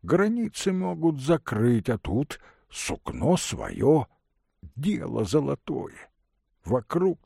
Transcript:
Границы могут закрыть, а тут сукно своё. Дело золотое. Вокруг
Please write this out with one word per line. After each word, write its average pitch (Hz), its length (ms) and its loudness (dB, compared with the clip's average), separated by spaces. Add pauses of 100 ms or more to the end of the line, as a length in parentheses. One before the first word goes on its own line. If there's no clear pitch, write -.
Границы 214 680 0
могут 170 480 0
закрыть, 120 680 2
а 113 80 0
тут - 420 -4 (300)
сукно - 680 -2
своё. 110 720 0 (680)
Дело 135 480 -4
золотое. - 880 -4 (540)
Вокруг 160 600 0